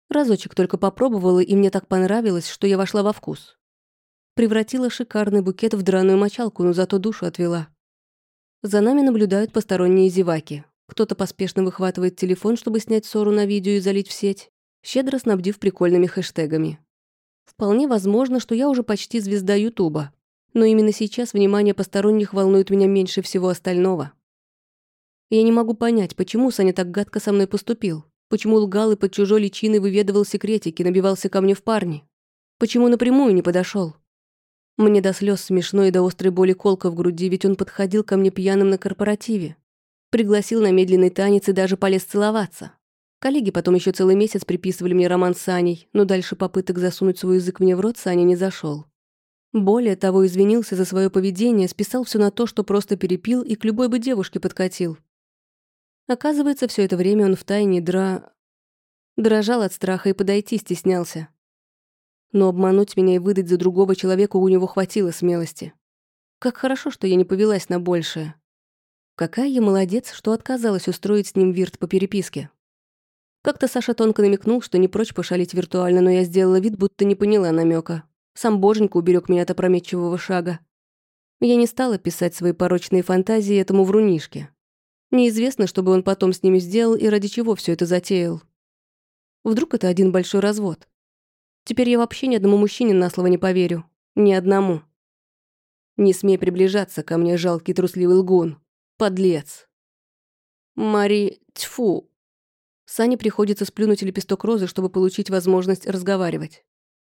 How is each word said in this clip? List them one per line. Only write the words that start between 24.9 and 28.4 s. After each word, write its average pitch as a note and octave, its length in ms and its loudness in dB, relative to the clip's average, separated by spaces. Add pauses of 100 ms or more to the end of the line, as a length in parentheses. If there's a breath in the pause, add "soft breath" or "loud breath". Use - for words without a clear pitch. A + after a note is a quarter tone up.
Я A3 120 4
не A3+ 100 4
могу A#3 220 0
понять, A3 400 -2
почему A3+ 360 -2
Саня F#3+ 240 0
так F3+ 160 -4
гадко G3+ 280 -6
со G#3 140 -4
мной G3 140 2
поступил, G3 580 -6 (240)
почему A3 280 0